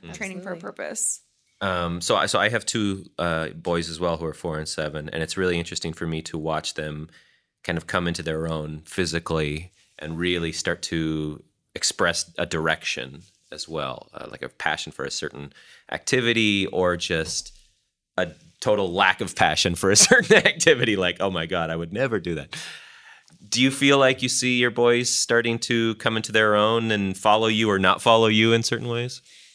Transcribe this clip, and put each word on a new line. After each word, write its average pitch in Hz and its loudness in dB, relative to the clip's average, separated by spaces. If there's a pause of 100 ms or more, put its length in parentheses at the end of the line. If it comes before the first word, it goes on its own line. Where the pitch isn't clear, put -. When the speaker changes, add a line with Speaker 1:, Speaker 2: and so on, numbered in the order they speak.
Speaker 1:
Mm. 165 -14
Speaker 2:
training 190 -10
for 190 -12
a 180 -10
Speaker 3:
Absolutely. 175 -12
Speaker 2:
purpose. - -6 (400)
Speaker 1:
Um, 87 -2
so 107 2
I, 82 2
so 107 0
I 101 4
have 113 -2
two, 101 -2 (120)
uh, 80 -2
boys 85 -4
as 80 -10
well 85 -2
who 82 -6
are 76 -6
four 80 -6
and 78 -8
seven, 76 -6
and 80 -6
it's - -8
really 90 0
interesting 82 -6
for 85 -8
me 80 -4
to - -10
watch 78 -4
them 76 -8 (560)
kind 87 -2
of 82 -8
come 87 -2
into 85 -4
their 80 -4
own 78 -6
physically 80 -4 (300)
and 80 -8
really 85 -2
start - -6
to 78 -4 (320)
express - -2
a 87 -2
direction 78 -4 (300)
as - -12
well, 73 -8
uh, - -14
like - -16
a 65 -8
passion - -4
for - -10
a 69 -8
certain 71 -10 (400)
activity 113 0
or 90 0
just - -6 (640)
a 90 -2 (320)
total 104 0
lack 92 2
of 95 -6
passion 87 2
for 95 2
a 104 4
<laughs> - 8
certain 240 6
activity. 123 4
Like, 90 0
"Oh 98 0
my 85 -2
God, 82 -2
I 82 -4
would 85 -6
never 117 0
do 87 -4
that." 71 -10 (920)
Do 120 0
you 131 4
feel 139 4
like 135 4
you 127 0
see 127 0
your 123 4
boys 120 4
starting 117 0
to 113 0
come 113 0
into 107 -4
their 107 4
own 113 2
and 98 0
follow 107 4
you 110 2
or 98 4
not 95 4
follow 113 6
you 110 4
in 113 4
certain 117 -4
ways? 120 -6 (340)